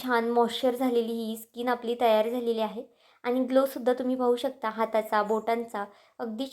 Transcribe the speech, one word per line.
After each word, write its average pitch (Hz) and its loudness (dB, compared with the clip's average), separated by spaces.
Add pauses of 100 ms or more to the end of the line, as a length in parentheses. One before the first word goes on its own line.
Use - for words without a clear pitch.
छान 233 0
मॉइश्चर 240 2
झालेली 240 0
ही 226 -4
स्किन 240 -6
आपली 240 -2
तयार 220 4
झालेली 233 -2
आहे 214 -4 (400)
आणि 247 0
ग्लोसुद्धा 262 2
तुम्ही 254 0
पाहू 247 2
शकता 262 -4
हाताचा, 220 0
बोटांचा 220 -2 (340)
अगदी 240 -6